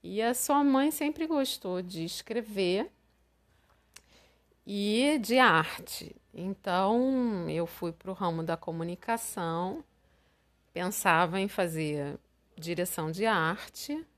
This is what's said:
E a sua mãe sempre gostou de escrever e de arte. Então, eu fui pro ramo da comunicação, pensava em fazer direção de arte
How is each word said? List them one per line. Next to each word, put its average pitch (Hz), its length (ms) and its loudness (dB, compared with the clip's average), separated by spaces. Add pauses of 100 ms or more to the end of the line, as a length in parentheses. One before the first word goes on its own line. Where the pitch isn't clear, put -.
E 196 200 -4
a 240 120 0
sua 285 300 2
mãe 277 260 6
sempre 302 360 -4
gostou 262 560 -2
de 180 220 -6
escrever 208 840 -2 (1800)
e 214 540 2
de 233 180 2
arte. - 760 2 (180)
Então, 202 1160 0
eu 165 160 -2
fui 170 260 -6
pro 185 200 -12
ramo 170 300 -2
da 165 140 -2
comunicação, 175 1300 -4 (880)
pensava 175 680 2
em 196 100 0
fazer 151 680 -2 (380)
direção 170 540 -4
de 190 160 -2
arte 214 800 0 (140)